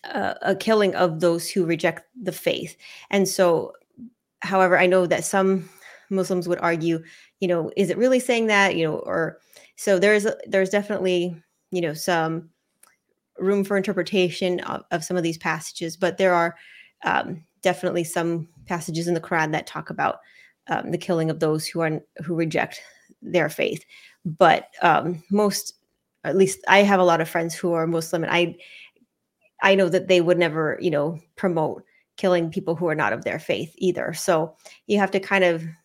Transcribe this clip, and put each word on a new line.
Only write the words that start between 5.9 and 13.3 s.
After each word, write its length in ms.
Muslims 380
would 120
argue, 420
you 80
know, 280
"Is 140
it 80
really 220
saying 280
that?" 280
You 80
know, 140
or, 400
so 220
there's, 280
there's 240
definitely, 640
you 100
know, 140
some 560